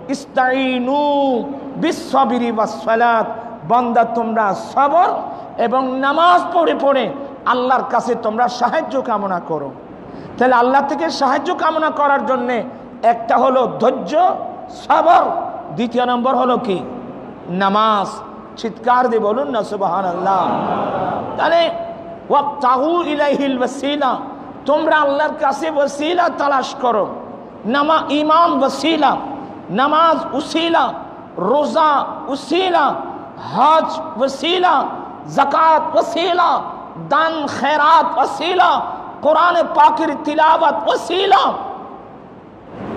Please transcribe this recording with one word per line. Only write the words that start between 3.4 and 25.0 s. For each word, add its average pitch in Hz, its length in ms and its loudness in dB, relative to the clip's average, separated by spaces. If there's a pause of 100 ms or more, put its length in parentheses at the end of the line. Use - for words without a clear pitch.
বান্দা 233 360 4
তোমরা 220 500 0
সবর 302 540 2 (500)
এবং 254 400 0
নামাজ 320 440 4 (100)
পড়ে 311 280 2
পড়ে 269 300 2 (360)
আল্লাহর 247 440 2
কাছে 233 240 0
তোমরা 220 340 0
সাহায্য 262 540 -2
কামনা 202 380 -2
করো। 151 300 -6 (680)
তাহলে 254 160 4
আল্লাহ 254 340 4
থেকে 311 220 -2
সাহায্য 285 440 0
কামনা 320 360 0
করার 277 360 2
জন্যে 247 360 -2 (400)
একটা 233 340 2
হলো 254 300 4 (140)
ধৈর্য, 262 540 2 (340)
সবর, 320 560 4 (500)
দ্বিতীয় 240 320 0
নম্বর 247 300 2
হলো 247 220 2
কি? 180 220 -2 (680)
নামাজ। 196 760 0 (340)
চিৎকার 247 520 2
দিয়ে 226 140 2
বলুন 240 280 0
না 233 120 -2
সুবহানাল্লাহ। 185 840 0 (920)
তাহলে 330 320 2 (600)
ওয়াবতাগু 277 720 2
ইলাইহিল 285 560 0
ওয়াসিলা, 254 580 -2 (500)
তোমরা 311 300 2
আল্লাহর 285 440 2